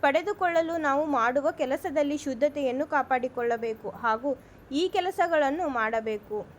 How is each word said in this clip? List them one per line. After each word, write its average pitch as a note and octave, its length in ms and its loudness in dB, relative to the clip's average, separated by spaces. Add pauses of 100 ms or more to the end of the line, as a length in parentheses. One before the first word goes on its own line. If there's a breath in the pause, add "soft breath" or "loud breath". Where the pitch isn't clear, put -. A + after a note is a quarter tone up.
ಪಡೆದುಕೊಳ್ಳಲು E4 760 2
ನಾವು D4 280 2
ಮಾಡುವ C4+ 460 2
ಕೆಲಸದಲ್ಲಿ D4 680 -2
ಶುದ್ಧತೆಯನ್ನು C#4 680 0
ಕಾಪಾಡಿಕೊಳ್ಳಬೇಕು A#3+ 1040 -2
ಹಾಗೂ A#3 480 -2 (340 loud breath)
ಈ E4+ 160 0
ಕೆಲಸಗಳನ್ನು E4+ 800 2
ಮಾಡಬೇಕು. A3 800 -2 (120)